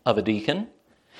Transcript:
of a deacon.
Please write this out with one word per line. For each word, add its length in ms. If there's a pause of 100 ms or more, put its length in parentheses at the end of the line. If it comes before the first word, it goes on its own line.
of 140
a 40
deacon. 460 (500)